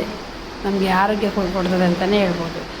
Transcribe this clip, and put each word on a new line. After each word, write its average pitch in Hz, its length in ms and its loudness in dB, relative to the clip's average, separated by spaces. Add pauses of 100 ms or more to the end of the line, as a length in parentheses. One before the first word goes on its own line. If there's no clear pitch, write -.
(640)
ನಮಗೆ 196 240 2
ಆರೋಗ್ಯ 202 420 2
ಕೊ-, 185 220 0
ಕೊಡ್ತದೆ 180 320 2
ಅಂತಲೇ 185 340 2
ಹೇಳ್ಬೋದು. 170 420 0 (200)